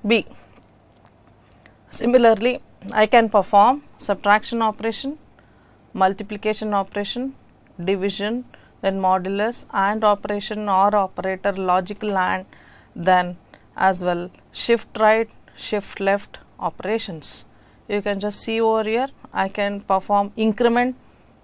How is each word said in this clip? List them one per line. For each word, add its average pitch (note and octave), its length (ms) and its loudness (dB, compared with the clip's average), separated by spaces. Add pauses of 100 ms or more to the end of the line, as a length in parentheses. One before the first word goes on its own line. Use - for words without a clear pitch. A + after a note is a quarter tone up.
B. G#3+ 200 2 (1600)
Similarly, A#3+ 720 4 (320)
I G#3+ 120 4
can A3+ 220 6
perform G#3+ 560 4 (140)
subtraction G#3 640 0
operation, A3+ 580 -4 (760)
multiplication G#3 800 -2
operation, G#3 640 -4 (480)
division, G3+ 640 -4 (340)
then F#3+ 220 -2
modulus, F#3+ 720 -2
and G#3+ 320 0
operation, G#3 640 -2
or G3 260 2
operator, F#3+ 560 -2
logical F#3+ 680 -2
and, F#3 280 -2 (500)
then F3+ 420 2 (380)
as F#3+ 260 2
well F3 300 -2 (220)
shift - 340 0 (100)
right, A3 320 4 (280)
shift - 420 -6
left G3 380 -2 (240)
operations. F#3 840 -6 (460)
You G#3 120 -2
can G3+ 200 -4
just G#3 180 -4
see A3+ 220 -2
over A3 240 2
here, A#3 240 -2 (240)
I G3 160 -2
can G3+ 320 -4
perform G3+ 560 0
increment, A#3 580 2 (480)